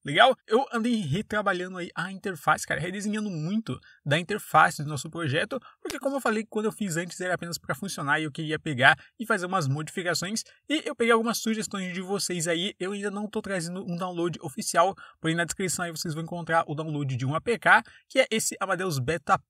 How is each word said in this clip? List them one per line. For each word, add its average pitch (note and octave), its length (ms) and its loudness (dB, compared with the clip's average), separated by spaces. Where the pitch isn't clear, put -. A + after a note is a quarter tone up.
Legal? G3+ 320 6
Eu A#3 240 4
andei A#3 260 0
retrabalhando F#3 840 -2
aí F3 160 -8
a F3 160 -4
interface, F3+ 560 0
cara, - 120 -2
redesenhando G#3 520 -4
muito E3+ 480 -2
da D3+ 140 2
interface F3 640 2
do C#3+ 60 -6
nosso D3+ 200 -6
projeto, E3 500 -2
porque D#4 160 -6
como C#4 200 -2
eu B3+ 40 -2
falei, A3 260 0
quando G#3+ 180 -2
eu G#3+ 60 0
fiz F#3+ 240 -4
antes E3+ 240 -4
era F3+ 140 -2
apenas E3+ 240 -6
pra - 160 -8
funcionar D#3 460 -2
e D#3 60 -2
eu D3+ 60 -4
queria D#3 280 -4
pegar C#3+ 360 4
e A3+ 60 -6
fazer F#3 220 0
umas F3+ 200 0
modificações, E3+ 760 -2
e D4+ 160 0
eu B3+ 100 -4
peguei A#3 160 4
algumas A3+ 280 4
sugestões G3+ 560 -2
de F#3 40 -4
vocês F3+ 480 -2
aí. F3 320 0
Eu F#3 120 -4
ainda G3+ 180 -4
não G#3 180 -4
tô G#3 140 -4
trazendo F#3 500 -4
um E3+ 60 -2
download F3 460 -2
oficial, F3+ 500 2
porém D#3+ 160 0
na E3+ 100 0
descrição F3+ 380 -4
aí E3+ 80 -4
vocês D#3+ 220 -6
vão D#3+ 80 -6
encontrar E3 460 0
o D3+ 80 -4
download D3 400 -2
de B2 100 -2
um C3+ 80 0
A D#3+ 80 0
P A#3 160 0
K, G3 240 6
que - 120 4
é C4 100 6
esse A3 300 0
Amadeus F#3 400 0
Beta E3 500 2